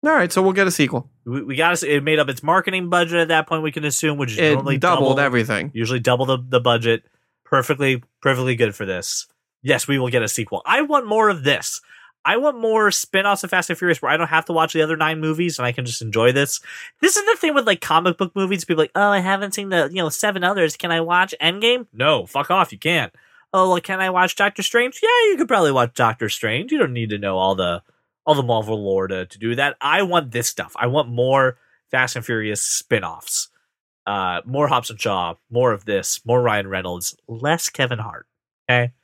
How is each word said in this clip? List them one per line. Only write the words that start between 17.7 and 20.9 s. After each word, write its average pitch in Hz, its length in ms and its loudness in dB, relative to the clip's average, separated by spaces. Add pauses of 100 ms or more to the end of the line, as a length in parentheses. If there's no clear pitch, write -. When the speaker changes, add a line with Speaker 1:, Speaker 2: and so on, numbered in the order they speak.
Speaker 2:
comic 170 380 2
book 185 160 -4
movies. 190 300 -2
People 160 160 0
are 156 40 4
like, 151 120 -10
"Oh, 202 140 4
I 202 100 2
haven't 196 340 -2
seen 202 140 -8
the, 170 240 2
you 185 100 -2
know, 160 60 0
seven 190 340 -2
others. 180 340 0
Can 175 140 -6